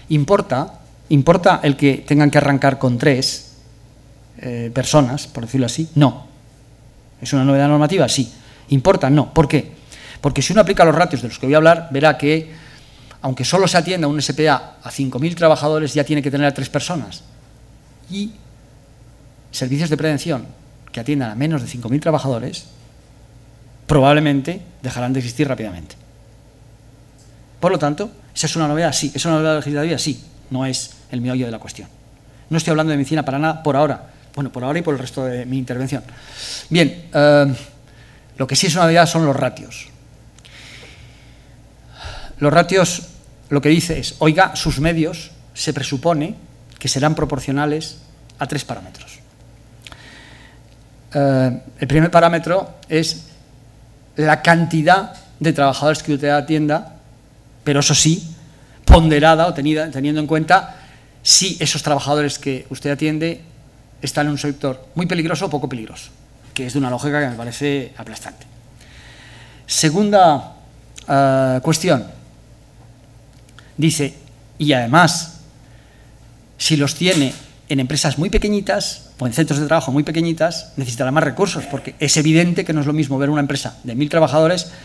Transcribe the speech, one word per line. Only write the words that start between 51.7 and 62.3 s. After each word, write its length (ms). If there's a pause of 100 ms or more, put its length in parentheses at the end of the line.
el 80
primer 240
parámetro 640 (140)
es 380 (920)
la 260
cantidad 720 (240)
de 140
trabajadores 500
que 120
usted 160
atienda, 640 (640)
pero 180
eso 140
sí, 400 (500)
ponderada 640
o 80
tenida, 380
teniendo 280
en 60
cuenta 500 (460)
si 380
esos 240
trabajadores 560